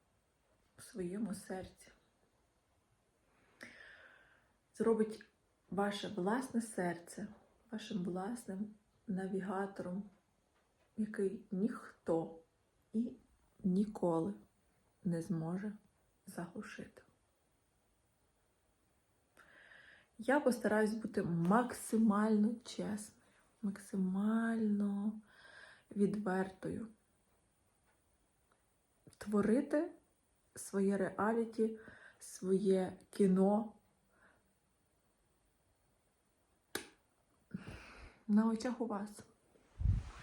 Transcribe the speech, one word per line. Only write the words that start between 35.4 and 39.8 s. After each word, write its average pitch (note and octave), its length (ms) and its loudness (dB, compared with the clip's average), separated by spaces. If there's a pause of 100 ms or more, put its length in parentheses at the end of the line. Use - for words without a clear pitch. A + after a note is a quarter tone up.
на A3 200 6
очах A#3 340 -2
у A3+ 40 2
вас. G#3 240 -6 (1120)